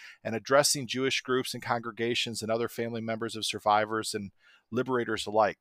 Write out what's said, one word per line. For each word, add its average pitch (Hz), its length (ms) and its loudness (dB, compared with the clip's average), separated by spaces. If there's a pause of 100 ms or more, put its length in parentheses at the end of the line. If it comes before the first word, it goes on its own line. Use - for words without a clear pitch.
(240)
and 110 120 -4
addressing 135 520 4
Jewish 131 340 0
groups 127 320 0
and 120 80 -10
congregations 117 800 -2
and 107 80 -2
other 117 180 0
family 117 340 -6
members 113 340 -4
of 107 100 -6
survivors 107 680 2
and 101 160 -8 (400)
liberators 117 560 -2
alike. 104 340 2